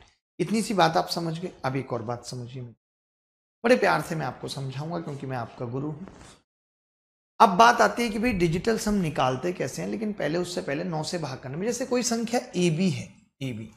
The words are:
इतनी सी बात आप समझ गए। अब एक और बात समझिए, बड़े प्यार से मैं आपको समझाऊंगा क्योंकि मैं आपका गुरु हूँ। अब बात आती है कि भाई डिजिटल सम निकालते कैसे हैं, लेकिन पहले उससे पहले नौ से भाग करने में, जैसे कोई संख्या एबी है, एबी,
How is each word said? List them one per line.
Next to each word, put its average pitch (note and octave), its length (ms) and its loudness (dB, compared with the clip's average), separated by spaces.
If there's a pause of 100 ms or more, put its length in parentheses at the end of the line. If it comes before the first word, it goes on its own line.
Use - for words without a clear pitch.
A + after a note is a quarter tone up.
(400)
इतनी G3 220 0
सी G#3+ 120 -4
बात E3 240 6
आप F3 120 0
समझ E3 300 -4
गए। F3+ 120 -6 (140)
अब C3 100 0
एक B2+ 180 -4
और A#2 100 -4
बात A#2 220 -8
समझिए, B2+ 360 -12 (1040)
बड़े A#3+ 120 8
प्यार E3 260 4
से E3 140 -4
मैं D3+ 100 -4
आपको B2+ 220 -6
समझाऊंगा C#3 520 -6
क्योंकि C#3+ 280 -8
मैं C3 100 -4
आपका A#2+ 280 -8
गुरु C3+ 240 -4
हूँ। D#3 180 -10 (1300)
अब A3 180 10
बात A3+ 240 8
आती A#3+ 220 4
है A#3+ 60 0
कि G#3 100 -4
भाई G3+ 140 2
डिजिटल F3+ 440 2
सम G#3 180 0
निकालते D3 580 0
कैसे D#3+ 280 -6
हैं, F#3 80 -4
लेकिन G#3 240 -4
पहले D#3 240 -2
उससे F3+ 240 -4
पहले D3 240 -4
नौ D#3+ 180 -4
से F3+ 160 -6
भाग C3 200 -6
करने C3 180 -10
में, F#3 100 -4
जैसे A#3+ 180 -2
कोई A#3+ 180 0
संख्या A#3 380 0 (160)
एबी F3 320 4
है, A#2+ 180 -4 (340)
एबी, A2+ 340 -8